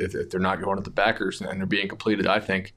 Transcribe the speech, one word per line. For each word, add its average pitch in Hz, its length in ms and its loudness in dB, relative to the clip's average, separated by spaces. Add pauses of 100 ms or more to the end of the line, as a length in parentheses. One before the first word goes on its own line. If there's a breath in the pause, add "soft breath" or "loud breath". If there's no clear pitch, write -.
if, 90 140 -4
if - 140 -4
they're 92 120 -2
not 92 200 2
going 98 160 0
at 98 60 -6
the 98 60 -8
backers 101 500 2
and 92 200 -6
they're 95 60 -2
being 98 220 0
completed, 101 400 0
I 104 140 4
think, 95 360 -4